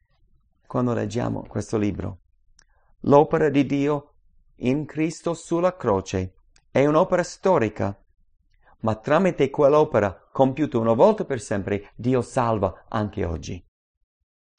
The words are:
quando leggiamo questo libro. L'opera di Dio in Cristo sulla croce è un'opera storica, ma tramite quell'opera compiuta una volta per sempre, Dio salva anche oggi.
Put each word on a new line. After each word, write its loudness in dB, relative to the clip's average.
quando -2
leggiamo -4
questo -6
libro. -4
L'opera 4
di 2
Dio -4
in -2
Cristo -4
sulla -2
croce -2
è 2
un'opera 2
storica, 0
ma -2
tramite 0
quell'opera 2
compiuta 0
una 2
volta 4
per -6
sempre, -4
Dio 0
salva -2
anche -4
oggi. -8